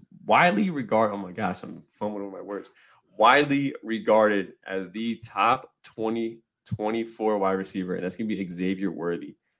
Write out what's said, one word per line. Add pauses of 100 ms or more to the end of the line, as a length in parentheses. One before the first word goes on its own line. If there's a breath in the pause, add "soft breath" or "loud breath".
(260)
widely
regarded,
oh
my
gosh,
I'm
fumbling
with
my
words, (440 soft breath)
widely (120)
regarded (120)
as
the
top (120)
twenty (240)
twenty-four
wide
receiver,
and
that's
gonna
be
Xavier
Worthy. (240)